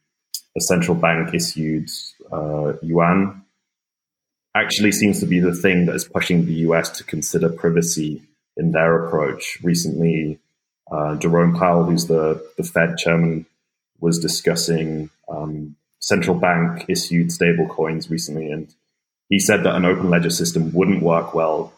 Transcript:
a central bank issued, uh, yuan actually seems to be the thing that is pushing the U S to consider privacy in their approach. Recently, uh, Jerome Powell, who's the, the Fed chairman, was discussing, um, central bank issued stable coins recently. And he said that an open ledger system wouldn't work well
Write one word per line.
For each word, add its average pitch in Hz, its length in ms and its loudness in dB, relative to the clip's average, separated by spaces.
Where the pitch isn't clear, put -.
a 85 40 -4
central 87 340 0
bank 82 400 -2
issued, 80 520 -4
uh, 76 500 -4
yuan 85 640 0
actually 104 360 2
seems 98 280 2
to 90 80 -2
be 87 120 2
the 87 140 2
thing 90 320 2
that 82 80 2
is - 120 -6
pushing 87 420 0
the 82 60 -2
U 82 200 2
S 82 240 0
to - 60 -14
consider 82 440 -2
privacy 82 760 -2
in 82 140 0
their 82 340 2
approach. 73 560 -4
Recently, 80 800 0
uh, 76 260 -4
Jerome 85 380 2
Powell, 87 280 4
who's 85 240 0
the, 78 360 0
the 92 60 -4
Fed 85 340 0
chairman, 82 480 0
was 85 180 0
discussing, 80 960 -2
um, 76 460 -10
central 92 360 0
bank 85 520 0
issued 85 440 0
stable 82 360 2
coins 80 420 -6
recently. 80 400 -6
And 78 240 -10
he 98 100 4
said 98 240 2
that 87 120 2
an 90 100 2
open 90 240 2
ledger 85 220 4
system 82 420 -2
wouldn't 92 300 2
work 82 320 4
well 80 420 0